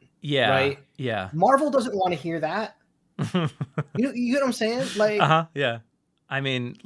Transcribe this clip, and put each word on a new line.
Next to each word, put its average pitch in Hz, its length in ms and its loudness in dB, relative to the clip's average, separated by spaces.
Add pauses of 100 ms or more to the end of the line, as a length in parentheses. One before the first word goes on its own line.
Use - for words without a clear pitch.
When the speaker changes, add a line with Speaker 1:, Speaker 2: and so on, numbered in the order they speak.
(220)
Speaker 1:
Yeah, 135 300 2
Speaker 2:
Right? 139 260 2 (200)
Speaker 1:
yeah. 107 340 -4
Speaker 2:
Marvel 262 400 4
doesn't 240 260 0
wanna 185 180 0
hear 165 260 -6
that. 180 360 -4 (400)
Speaker 1:
<laughs> 160 360 -2 (420)
Speaker 2:
You 226 100 0
know, 277 80 -4
you 247 200 -2
get 277 80 2
what 269 60 2
I'm 240 60 0
saying? 240 420 -2
Like 208 260 2
Speaker 1:
Uh-huh, 160 240 4 (100)
yeah. 120 240 -2 (500)
I 135 120 -4
mean, 127 440 -4